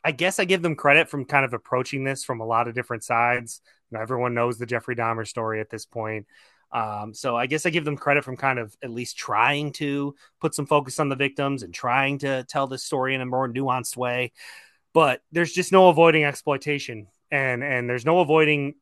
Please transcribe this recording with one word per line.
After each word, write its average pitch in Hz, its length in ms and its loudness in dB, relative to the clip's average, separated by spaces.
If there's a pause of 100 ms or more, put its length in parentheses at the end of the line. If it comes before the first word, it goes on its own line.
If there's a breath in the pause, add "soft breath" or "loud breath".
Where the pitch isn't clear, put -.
I 160 80 0
guess 165 260 0
I 196 80 2
give 180 160 2
them 165 140 0
credit 147 340 4
from 139 160 -6
kind 139 200 2
of 120 80 -6
approaching 127 500 -4
this 135 200 -6
from 120 160 -6
a 113 60 -8
lot 117 220 0
of 117 80 -8
different 120 280 -6
sides. 120 580 0 (280 soft breath)
You 113 80 -10
know, 110 60 -4
everyone 120 320 -2
knows 120 240 0
the 120 80 -6
Jeffrey 120 280 -4
Dahmer 113 320 -2
story 110 340 -4
at 107 100 -10
this 110 140 -12
point. 110 420 -8 (440 soft breath)
Um, 107 440 -6
so 127 200 -4
I 123 120 -2
guess 151 180 -4
I 175 60 0
give 156 140 -2
them 147 120 -4
credit 143 260 0
from 131 140 -10
kind 135 220 0
of 110 240 -10
at 120 80 -10
least 120 260 -8
trying 139 560 0
to 143 400 -4 (280 soft breath)
put 156 120 -2
some 143 140 -4
focus 143 320 0
on 143 100 2
the 135 60 -2
victims 139 480 -2
and 85 100 -14
trying 135 460 0
to 135 240 -2
tell 139 240 -2
this 131 160 -10
story 131 320 -2
in 131 60 -4
a 127 40 -6
more 127 240 -2
nuanced 127 480 -4
way. 123 360 -4 (600 loud breath)
But 143 280 4 (100)
there's 165 220 0
just 180 180 -2
no 185 180 10
avoiding 160 340 8
exploitation, 139 840 -4 (240)
and, 131 320 0
and 123 260 -2
there's 123 160 -2
no 170 140 4
avoiding 151 640 2